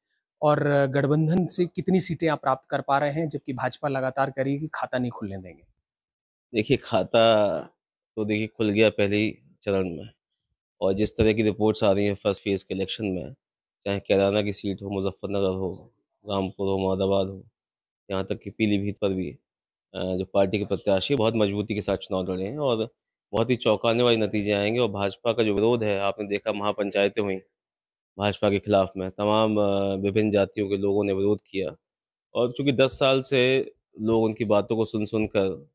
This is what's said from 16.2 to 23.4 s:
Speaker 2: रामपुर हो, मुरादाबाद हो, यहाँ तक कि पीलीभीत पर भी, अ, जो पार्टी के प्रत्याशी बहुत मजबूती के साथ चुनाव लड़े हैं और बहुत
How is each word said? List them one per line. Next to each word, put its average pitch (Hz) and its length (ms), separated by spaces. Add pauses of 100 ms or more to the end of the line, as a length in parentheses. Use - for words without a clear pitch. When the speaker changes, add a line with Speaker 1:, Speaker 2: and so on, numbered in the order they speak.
Speaker 2:
रामपुर 98 380
हो, 98 100
मुरादाबाद 95 480
हो, 95 180 (640)
यहाँ 95 140
तक 95 140
कि 101 120
पीलीभीत 104 480
पर 98 140
भी, 92 180 (640)
अ, 92 220
जो 92 80
पार्टी 98 340
के 101 60
प्रत्याशी 98 500
बहुत 113 220
मजबूती 104 380
के 104 60
साथ 98 160
चुनाव 92 380
लड़े 92 100
हैं 123 140
और 120 300 (440)
बहुत 117 180